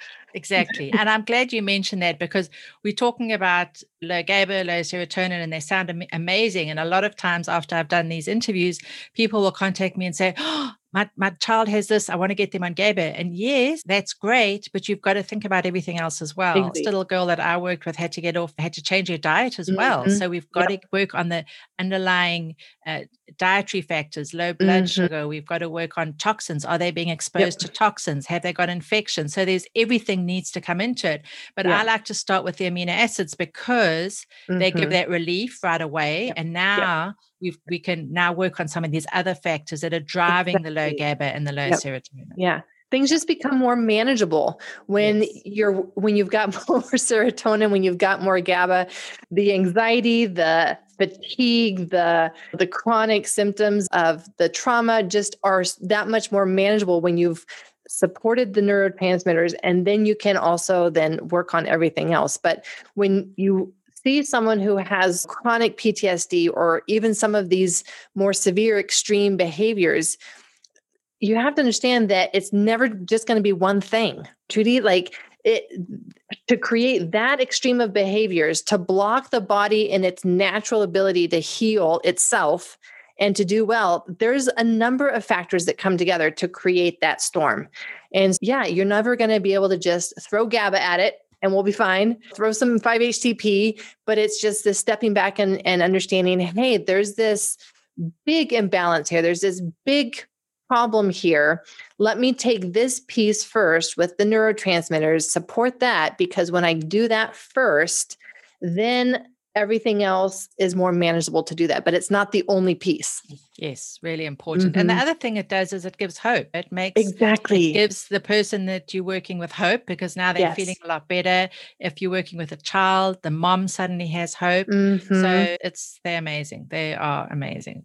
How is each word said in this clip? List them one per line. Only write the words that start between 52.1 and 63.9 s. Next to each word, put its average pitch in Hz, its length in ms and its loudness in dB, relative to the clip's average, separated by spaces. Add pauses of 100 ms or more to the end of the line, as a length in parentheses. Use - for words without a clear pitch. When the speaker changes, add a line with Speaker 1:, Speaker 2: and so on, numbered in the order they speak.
Speaker 2:
the 180 140 0
chronic 220 600 0
symptoms 208 680 0
of 165 440 0
the 170 140 2
trauma 233 520 2
just 202 400 -2
are 190 200 2
s-, 175 140 -4
that 208 320 -2
much 220 220 0
more 196 140 2
manageable 190 560 2
when 175 160 2
you've 170 300 0 (420)
supported 220 640 0
the 214 60 2
neurotransmitters, 185 1040 2
and 180 240 2
then 208 180 2
you 214 100 2
can 208 220 0
also 175 540 2
then 160 380 0
work 175 260 -2
on 165 120 0
everything 160 460 0
else. 147 240 2
But - 280 -2 (300)
when 196 420 0
you 190 360 0 (320)